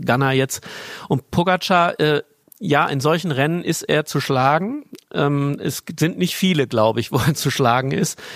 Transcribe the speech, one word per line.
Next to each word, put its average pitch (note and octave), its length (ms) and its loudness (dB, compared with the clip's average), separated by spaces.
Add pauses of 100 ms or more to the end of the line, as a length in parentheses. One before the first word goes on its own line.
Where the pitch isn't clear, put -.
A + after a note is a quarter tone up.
Ganna C3+ 300 2
jetzt. C3 280 -2 (460)
Und - 240 -2
Pogacar, F3+ 720 2
äh, D3+ 200 2 (360)
ja, C#3+ 300 2
in C#3 140 -2
solchen D#3+ 300 0
Rennen D3+ 320 0
ist - 200 -4
er D3+ 220 0
zu - 160 -2
schlagen. D#3+ 640 0 (300)
Ähm, C#3+ 480 0
es - 200 -6 (160)
sind D#3+ 180 0
nicht F3+ 180 -2
viele, D#3 320 2
glaub A2+ 300 2
ich, A#2+ 140 -4
<laughs> - 20 -2
wo C#3 40 2
er C3 160 2
zu - 160 -4
schlagen C3 420 2
ist. - 300 -2 (140)